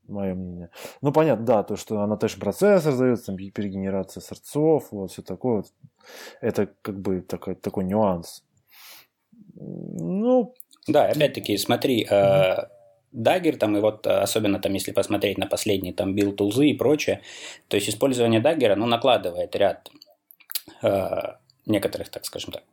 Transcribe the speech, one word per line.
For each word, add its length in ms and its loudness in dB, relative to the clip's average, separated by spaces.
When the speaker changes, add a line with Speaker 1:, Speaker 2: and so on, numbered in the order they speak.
Speaker 1:
мое 280 -6
мнение. 340 -12
Ну, 100 2
понятно, 340 2
да, 180 4
то, 120 -6
что 280 -6
annotation 360 -2
процессор 540 2
задается, 340 2
там, 100 -6
перегенерация 840 -6
сорцов, 720 -2
вот, 200 -8
все 100 -16
такое 360 -2
вот. 80 -6
Это, 260 0
как 180 -8
бы, 220 -2
такой, 340 -8
такой 280 -4
нюанс. 600 0
Ну. 960 -2
Speaker 2:
Да, 200 4
опять-таки, 500 0
смотри, 520 0
э, 100 4
Speaker 1:
Мгм. 260 6
Speaker 2:
Dagger 420 2
там, 200 2
и 40 2
вот, 260 0
э, 40 0
особенно 500 0
там, 140 -2
если 180 -4
посмотреть 460 0
на 80 -2
последние 480 -2
там 220 -2
билд-тулзы 520 2
и 60 2
прочее, 480 0
то 80 -2
есть 140 0
использование 520 2
Dagger, 300 4
оно 140 0
накладывает 680 2
ряд, 340 0
э, 280 2
некоторых, 440 -2
так 160 -14
скажем 260 -10
так 200 -14